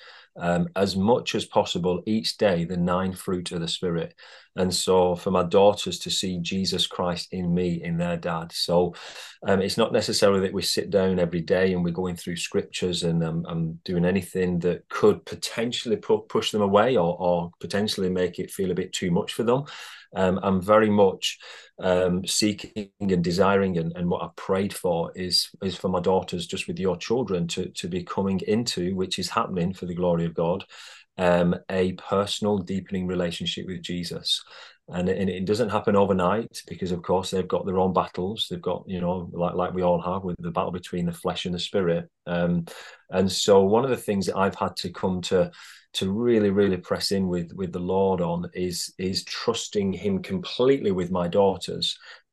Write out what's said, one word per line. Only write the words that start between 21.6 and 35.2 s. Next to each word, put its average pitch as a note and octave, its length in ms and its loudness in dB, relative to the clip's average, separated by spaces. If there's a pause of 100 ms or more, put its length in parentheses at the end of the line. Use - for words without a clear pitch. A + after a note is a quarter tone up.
um, F2+ 440 2
seeking G#2 640 -2 (100)
and F#2 240 2
desiring, F#2+ 540 4
and, E2 180 -2
and F2 120 -2
what F2 140 -2
I D#2+ 140 -6
prayed G2 360 -2
for E2+ 440 -2
is, F2+ 340 -2 (100)
is F#2+ 160 -4
for G2 120 -4
my F#2 100 0
daughters, F2+ 480 0
just - 220 -8
with E2+ 100 -6
your F2+ 180 0
children, F#2+ 520 -2
to, F#2 220 -4
to - 180 -8
be F2+ 160 -4
coming F#2+ 420 -2
into, G#2 480 0
which F#2 240 -4
is F#2 100 -4
happening F#2+ 440 -2
for F#2 140 -10
the F2 80 -6
glory E2+ 300 2
of E2+ 100 -4
God, F2 300 0 (540)
um, F2 380 4 (120)
a F#2 260 0
personal G#2 640 0
deepening F#2 500 -4
relationship F2 580 -4
with F2 160 -10
Jesus. E2+ 580 -4 (460)
And, F3 220 -2
and F#2+ 200 0